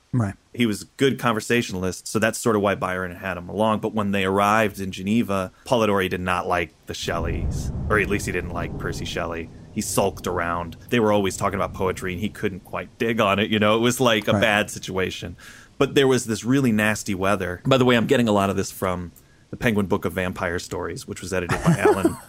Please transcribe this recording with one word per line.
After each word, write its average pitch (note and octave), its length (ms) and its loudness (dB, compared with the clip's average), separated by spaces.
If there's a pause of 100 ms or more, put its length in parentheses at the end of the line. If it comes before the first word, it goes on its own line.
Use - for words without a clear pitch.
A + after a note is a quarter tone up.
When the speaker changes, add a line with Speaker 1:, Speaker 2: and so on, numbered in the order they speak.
(120)
Speaker 1:
Right. G#2+ 220 0 (180)
Speaker 2:
He A#2+ 140 2
was G#2 160 -2
a - 40 -18 (120)
good C3+ 200 2
conversationalist, A2 880 -2
so - 120 -2
that's A2 200 0
sort A2+ 180 2
of G#2 60 2
why G2 120 4
Byron F#2 420 -4
had F#2 220 -6
him F2 100 -12
along. G#2 320 2
But G#2 140 -4
when G#2 180 -2
they G2 140 0
arrived G2+ 540 2
in F#2+ 120 -6
Geneva, F#2+ 580 0 (140)
Polidori G#2 460 2
did F#2 100 -4
not F2+ 260 -2
like F2 280 -2 (120)
the - 80 -10
Shelleys, E2 800 -4 (180)
or G#2+ 80 4
at F#2 120 2
least G2+ 160 -2
he G2 60 -2
didn't F2+ 180 -4
like F2 280 -8
Percy F2 280 -8
Shelley. E2+ 420 -6 (240)
He G#2+ 80 -4
sulked G2 480 -2
around. E2+ 480 -4 (140)
They A#2+ 100 2
were G#2+ 120 4
always G2 240 2
talking G2 200 -2
about F#2 180 -4
poetry, F#2 380 -4
and F2+ 80 -8
he G#2+ 80 -2
couldn't F#2 320 -6
quite - 360 -12
dig A#2 240 0
on G2 200 4
it. G#2 100 0
You G#2+ 80 2
know, G#2 160 6
it A2+ 60 2
was, A#2+ 180 2
like, A2+ 300 4
a A2+ 60 4
Speaker 1:
Right. G2+ 60 2
Speaker 2:
bad G#2 300 2
situation. F2+ 640 -6 (440)
But C3+ 180 0
there C#3 100 6
was B2 200 4
this G#2+ 180 -4
really C3 260 2
nasty G#2+ 460 0
weather. F#2 500 0
By C3+ 100 6
the B2+ 80 4
way, B2 120 6
I'm A2 100 2
getting B2 220 4
a G#2+ 40 4
lot G2 180 4
of F#2+ 60 -2
this F#2+ 140 -2
from F2+ 400 -4 (400)
the - 60 -10
Penguin G#2 300 2
Book F#2 180 0
of F2+ 80 -4
Vampire F2+ 480 -4
Stories, F2 480 -10
which G2+ 120 -12
was F2+ 140 -12
edited F2+ 300 -2
by E3+ 160 4
Alan, E4+ 360 2 (120)